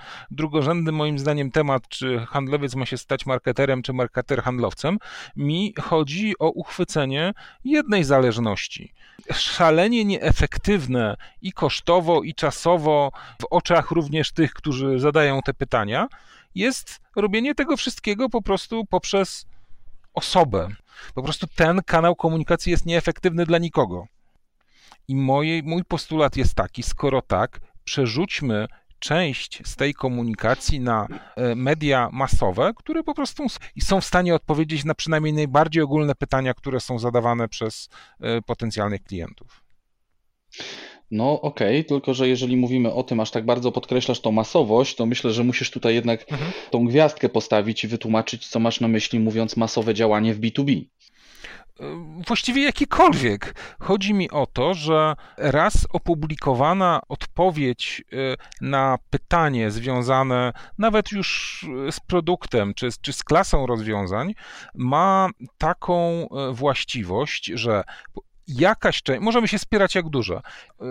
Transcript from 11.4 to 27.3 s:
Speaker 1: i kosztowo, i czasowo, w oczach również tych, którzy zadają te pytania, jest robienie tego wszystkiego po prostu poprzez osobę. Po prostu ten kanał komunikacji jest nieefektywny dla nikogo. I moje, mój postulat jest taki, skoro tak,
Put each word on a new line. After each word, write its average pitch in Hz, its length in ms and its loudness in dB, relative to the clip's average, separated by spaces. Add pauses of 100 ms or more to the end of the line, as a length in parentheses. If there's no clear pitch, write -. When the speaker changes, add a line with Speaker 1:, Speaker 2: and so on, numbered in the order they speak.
Speaker 1:
i 185 120 -6
kosztowo, 170 720 2
i 156 100 -6
czasowo, 151 800 2 (300)
w - 80 -10
oczach 170 420 2
również 151 400 0
tych, 156 220 2
którzy 135 460 -2
zadają 143 420 2
te 139 120 -2
pytania, 123 540 -2 (480)
jest 226 440 -2 (160)
robienie 220 400 0
tego 285 220 0
wszystkiego 226 520 -4
po 233 120 -2
prostu 208 440 -4
poprzez - 600 -2 (680)
osobę. 101 540 2 (480)
Po 131 80 -6
prostu 156 320 -6
ten 175 300 4
kanał 170 300 4
komunikacji 165 560 0
jest 165 140 4
nieefektywny 170 600 0
dla 170 120 4
nikogo. 123 500 0 (1000)
I 135 80 -2
moje, 143 480 2
mój 165 200 -2
postulat 156 540 0
jest - 180 4
taki, 107 280 -2
skoro 135 380 0
tak, - 380 -2 (240)